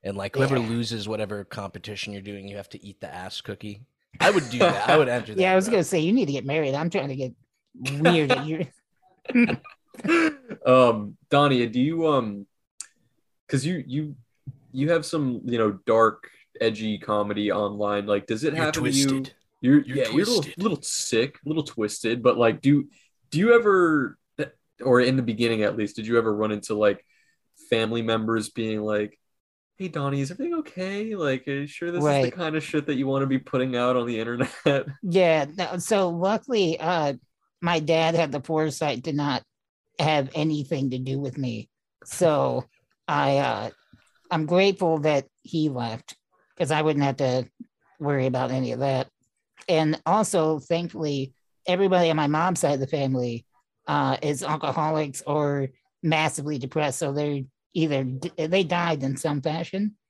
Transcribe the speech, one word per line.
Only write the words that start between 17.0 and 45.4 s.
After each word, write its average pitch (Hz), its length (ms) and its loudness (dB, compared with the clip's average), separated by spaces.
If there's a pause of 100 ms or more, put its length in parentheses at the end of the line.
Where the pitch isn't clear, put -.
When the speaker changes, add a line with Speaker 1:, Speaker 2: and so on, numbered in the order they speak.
Speaker 3:
online. 101 540 -2
Like, 101 220 0
does 113 160 -4
it 151 100 0
Speaker 1:
You're 160 120 0
Speaker 3:
happen 156 180 -2
to 147 60 0
you? 139 180 2
Speaker 1:
twisted. 135 260 -4 (280)
Speaker 3:
You're, 139 200 6
Speaker 1:
You're 127 160 -6
Speaker 3:
yeah, 131 120 0
you're - 20 -4
a 127 40 -4
little, 208 260 2
Speaker 1:
twisted. 170 220 -8
Speaker 3:
little 208 180 -2
sick, - 540 -2 (100)
a 147 40 -6
little 156 140 -2
twisted, 113 580 -4
but, 120 160 4
like, 117 240 2
do, 139 260 4 (440)
do 147 80 -2
you 233 140 6
ever, 180 640 4 (680)
or 123 180 6
in 131 140 4
the 131 80 2
beginning 113 400 0
at 101 140 0
least, 104 180 -4
did 110 120 -8
you 117 100 2
ever 110 160 2
run 107 180 0
into, 104 240 -4
like, 104 280 2 (680)
family 113 320 0
members 113 480 -2
being 110 320 -4
like, 107 360 -4 (600)
"Hey, 190 100 -8
Donnie, 139 340 -2
is 135 80 -4
everything 311 300 -6
okay? 202 560 -8
Like, 139 320 -4
are 143 40 -6 (100)
you 147 60 -8
sure 170 240 -8
this 170 100 -4
is 147 40 2
the 147 60 4
Speaker 2:
Right. 139 220 2
Speaker 3:
kind 160 220 -4
of 156 80 -2
shit 147 240 -2
that 147 80 0
you 135 120 0
wanna 135 200 0
be 131 120 0
putting 131 360 -2
out 123 200 2
on 120 120 0
the 117 120 -4
internet?" 120 320 -4 (140)
<laughs> 139 200 2 (160)
Speaker 2:
Yeah, 170 440 4 (120)
no, 175 200 -4
so 196 320 0
luckily, 190 680 0
uh, 156 340 0 (480)
my 170 180 0
dad 160 360 2
had 156 160 2
the 139 100 -4
foresight 151 640 -2
to 156 80 -4
not 143 300 -2 (560)
have 147 360 2
anything 147 560 -2
to 127 80 -6
do 135 200 -4
with 139 180 -8
me. 120 320 -6 (340)
So 135 640 0 (420)
I, 143 300 2
uh, 113 320 -2 (600)
I'm 160 160 0
grateful 180 540 2
that 147 260 2 (180)